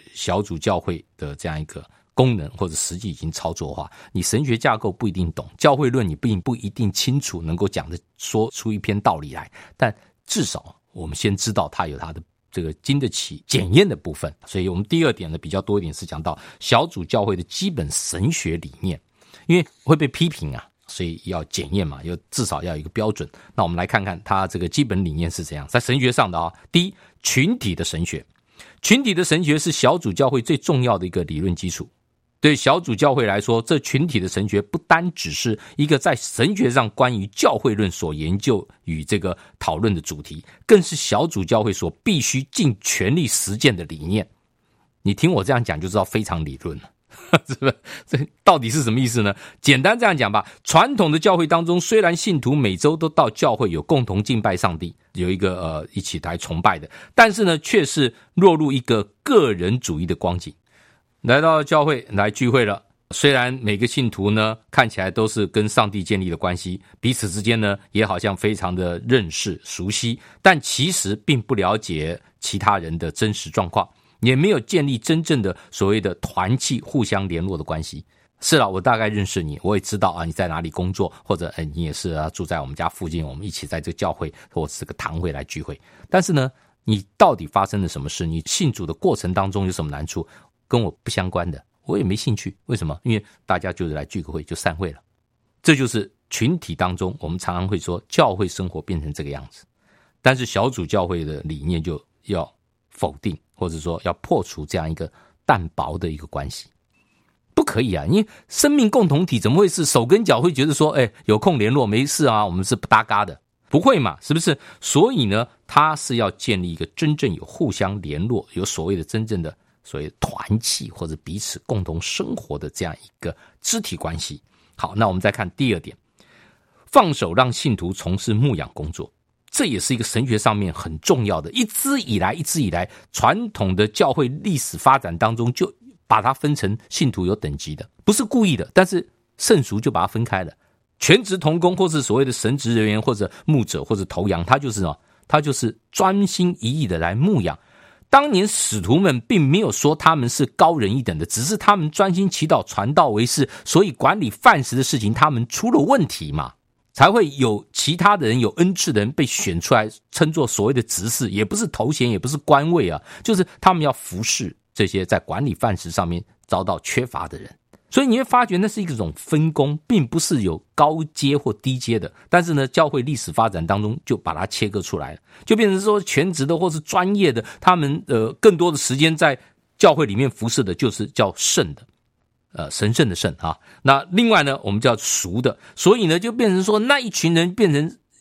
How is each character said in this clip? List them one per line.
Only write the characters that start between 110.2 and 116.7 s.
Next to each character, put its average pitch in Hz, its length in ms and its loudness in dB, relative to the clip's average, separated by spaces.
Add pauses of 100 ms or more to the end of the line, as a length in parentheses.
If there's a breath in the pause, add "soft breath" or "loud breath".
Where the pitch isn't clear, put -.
脚 127 160 4
会 175 100 4
觉 135 140 0
得 151 80 2
说， 151 200 2
哎， 127 200 2 (140 soft breath)
有 107 120 4
空 165 200 2
联 107 120 2
络， 131 160 2
没 110 200 2
事 151 180 0
啊， 113 180 4
我 101 80 -2
们 92 140 -2
是 107 100 0
不 - 120 -6
搭 110 180 6
嘎 104 220 0
的。 78 120 -14 (300)
不 139 100 2
会 226 200 4
嘛， 95 240 -2
是 - 100 -4
不 160 80 2
是？ 160 180 0 (220 loud breath)
所 202 320 2
以 170 140 2
呢， 110 200 0 (200 soft breath)
它 156 280 4
是 135 220 -6
要 107 140 2
建 98 320 -4
立 87 100 -6